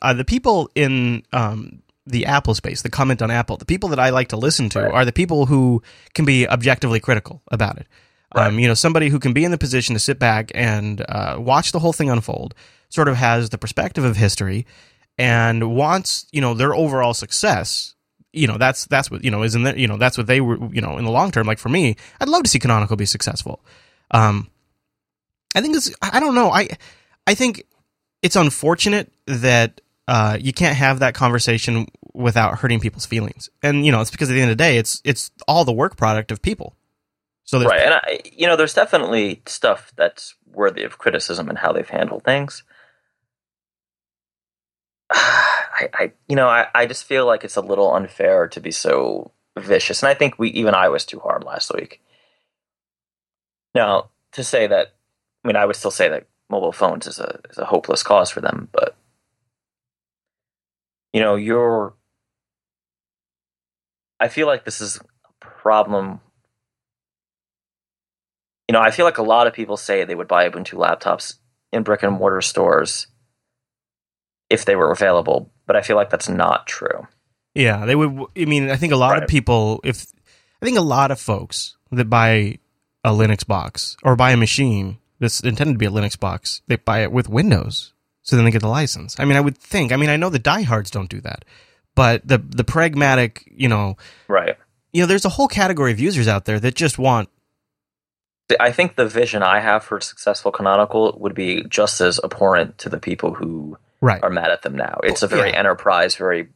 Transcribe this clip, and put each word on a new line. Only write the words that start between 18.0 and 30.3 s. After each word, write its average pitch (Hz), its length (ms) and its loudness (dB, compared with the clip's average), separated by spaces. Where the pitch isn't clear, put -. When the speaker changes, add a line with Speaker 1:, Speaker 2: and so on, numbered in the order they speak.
Speaker 1:
You 156 140 0
know, 110 120 -2
that's, 127 260 -2
that's 139 240 -2
what, 110 140 -10
you 127 80 0
know, 107 100 -2
is 110 140 0
in 117 80 0
the, 131 160 -2
you 123 80 0
know, 104 100 -4
that's 123 200 2
what 113 100 -2
they 131 140 4
were, 117 160 0
you 104 100 -4
know, 76 180 -4
in 120 60 -4
the 113 60 -2
long 160 200 0
term. 113 160 0
Like, 110 120 -2
for 117 100 -6
me, 139 260 0
I'd 269 80 -4
love 330 140 2
to 233 60 0
see 131 100 2
Canonical 110 380 2
be 104 100 -2
successful. - 540 -6
Um, 107 360 2
I 190 60 4
think 311 140 0
it's, - 160 -2
I, 202 140 0
I - 20 4
don't 285 160 2
know. 226 160 4
I, 190 160 2
I 196 100 2
think 247 280 -2
it's 180 120 0
unfortunate 175 760 0
that, 120 540 2
uh, 107 340 2